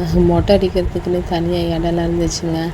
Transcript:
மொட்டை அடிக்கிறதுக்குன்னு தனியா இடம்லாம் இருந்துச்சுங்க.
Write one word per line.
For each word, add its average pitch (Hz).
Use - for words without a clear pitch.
மொட்டை 175
அடிக்கிறதுக்குன்னு 180
தனியா 170
இடம்லாம் 170
இருந்துச்சுங்க. 165